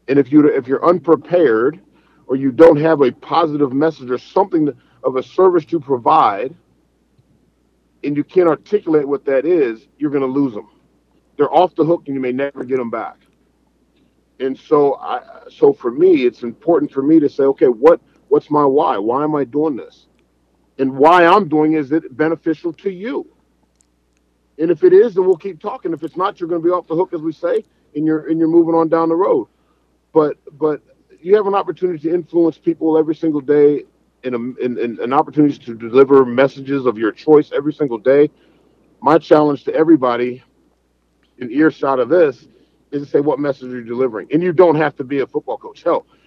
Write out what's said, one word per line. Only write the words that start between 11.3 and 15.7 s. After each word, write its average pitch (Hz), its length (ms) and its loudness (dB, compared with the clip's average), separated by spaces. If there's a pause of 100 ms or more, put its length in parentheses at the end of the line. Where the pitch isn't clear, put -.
They're - 160 0
off 170 220 2
the 160 100 0
hook, 170 220 -2
and 139 80 -8
you 139 60 -6
may 127 120 -4
never 135 300 -6
get 127 160 -4
'em 120 120 -6
back. 110 260 -10 (1200)
And 135 180 -6
so 143 380 0
I, 98 240 -8 (300)
so - 220 2